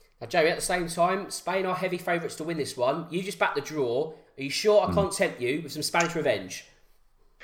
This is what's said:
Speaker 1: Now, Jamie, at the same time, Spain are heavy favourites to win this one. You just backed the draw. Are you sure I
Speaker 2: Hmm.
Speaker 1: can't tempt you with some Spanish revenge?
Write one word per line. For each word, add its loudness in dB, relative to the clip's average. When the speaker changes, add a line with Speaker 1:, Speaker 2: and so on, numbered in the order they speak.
Speaker 1:
Now, -10
Jamie, 4
at 0
the -6
same 0
time, 0
Spain -2
are 0
heavy -2
favourites -2
to -6
win -2
this -4
one. 0
You -2
just -8
backed 2
the -2
draw. -2
Are -8
you -6
sure 6
I 4
Speaker 2:
Hmm. 0
Speaker 1:
can't 2
tempt 0
you 0
with -12
some -6
Spanish 2
revenge? 0